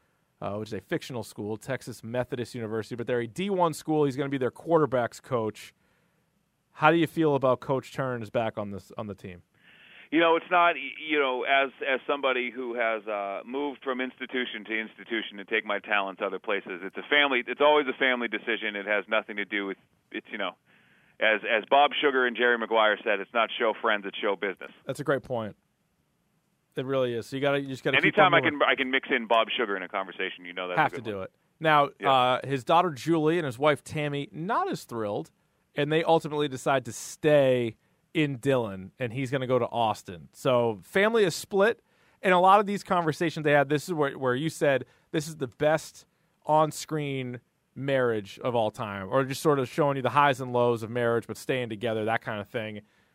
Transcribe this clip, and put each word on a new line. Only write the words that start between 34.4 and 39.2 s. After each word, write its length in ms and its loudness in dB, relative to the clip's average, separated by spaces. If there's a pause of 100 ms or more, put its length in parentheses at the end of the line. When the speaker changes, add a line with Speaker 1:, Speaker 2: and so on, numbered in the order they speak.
Speaker 1:
as 140 -8
thrilled, 460 -6 (460)
and 160 0
they 120 2
ultimately 440 0
decide 380 -2
to 60 -10
stay 840 2 (380)
in 240 0
Dillon, 600 -2
and 140 -6
he's 180 -6